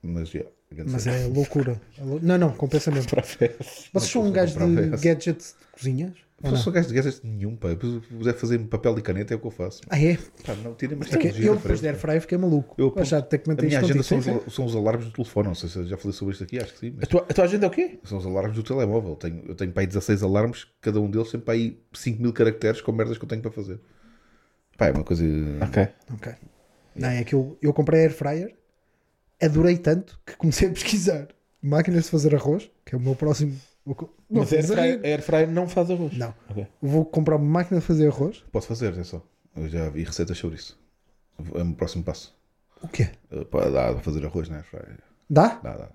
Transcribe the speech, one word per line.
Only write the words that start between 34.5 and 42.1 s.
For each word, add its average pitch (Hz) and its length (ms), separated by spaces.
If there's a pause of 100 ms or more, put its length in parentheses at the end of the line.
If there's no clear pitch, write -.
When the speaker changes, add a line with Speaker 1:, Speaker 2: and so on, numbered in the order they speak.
Speaker 3:
air 156 100
Speaker 2:
faz 165 120
Speaker 3:
fryer, 254 180
Speaker 2:
sentido. 208 140
Speaker 3:
air 147 160
fryer 160 280
não 175 180
faz 175 220
arroz? 175 260
Speaker 2:
Não. 117 180 (140)
Speaker 3:
Ok. 101 180 (140)
Speaker 2:
Vou 151 240
comprar 160 320
uma 147 80
máquina 175 360
de 165 60
fazer 156 220
arroz. 143 440
Speaker 1:
Posso - 160
fazer, 113 280
é 90 80
só. 82 160 (360)
Eu 80 120
já 80 200
vi 78 160
receitas 85 340
sobre 80 180
isso. - 220 (760)
É 87 80
o - 20
meu 85 100
próximo 85 300
passo. - 320 (460)